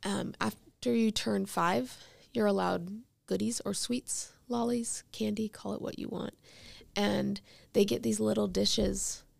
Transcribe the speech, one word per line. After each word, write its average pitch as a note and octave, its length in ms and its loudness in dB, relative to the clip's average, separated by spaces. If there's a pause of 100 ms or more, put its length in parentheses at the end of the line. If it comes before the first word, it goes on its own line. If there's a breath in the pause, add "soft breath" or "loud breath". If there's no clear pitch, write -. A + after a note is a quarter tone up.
Um, G3 360 -2
after - 560 -2
you A3+ 160 4
turn G3+ 340 0
five, G3 520 0 (360 loud breath)
you're A3 140 2
allowed F#3+ 540 0 (240)
goodies G#3 400 0
or G3+ 80 -2
sweets, - 600 -4 (140)
lollies, A#3+ 640 -2
candy, G#3+ 380 -2
call - 240 -8
it - 80 -6
what - 160 -6
you - 120 -6
want. - 260 -6 (600 loud breath)
And G3+ 440 2 (340 loud breath)
they G3+ 120 8
get G#3 180 0
these A3 160 0
little G#3+ 280 4
dishes G3 760 0 (160)